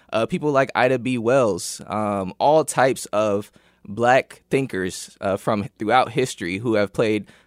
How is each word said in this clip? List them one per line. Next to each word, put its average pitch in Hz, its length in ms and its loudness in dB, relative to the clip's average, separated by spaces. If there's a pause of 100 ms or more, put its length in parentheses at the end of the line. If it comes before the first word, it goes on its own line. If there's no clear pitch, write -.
(140)
uh, 113 120 0
people 151 260 -2
like 135 220 2
Ida 127 260 2
B. 123 180 -4
Wells, 113 680 0
um, 101 520 -4
all 147 240 4
types 131 440 0
of 104 440 0 (320)
black 117 680 0
thinkers, 95 680 -4
uh, 98 160 -2
from 104 320 -2 (100)
throughout 117 360 2
history 101 460 -4
who 117 160 0
have 104 180 0
played 107 340 0 (180)